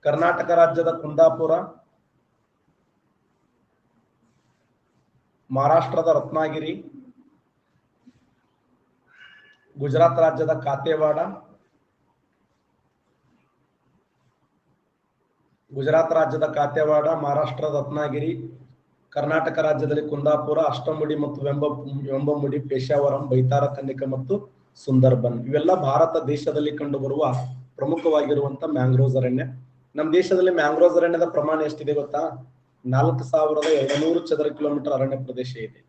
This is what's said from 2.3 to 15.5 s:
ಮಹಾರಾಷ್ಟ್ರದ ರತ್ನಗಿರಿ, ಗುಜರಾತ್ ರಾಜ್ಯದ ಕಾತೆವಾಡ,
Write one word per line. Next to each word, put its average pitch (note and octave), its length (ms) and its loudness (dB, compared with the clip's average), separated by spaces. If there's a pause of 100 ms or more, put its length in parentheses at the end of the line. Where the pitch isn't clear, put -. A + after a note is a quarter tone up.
ಮಹಾರಾಷ್ಟ್ರದ D#3+ 640 2
ರತ್ನಗಿರಿ, D#3 560 -4 (3000)
ಗುಜರಾತ್ D#3 480 4
ರಾಜ್ಯದ D#3 280 0 (120)
ಕಾತೆವಾಡ, D#3 520 0 (4000)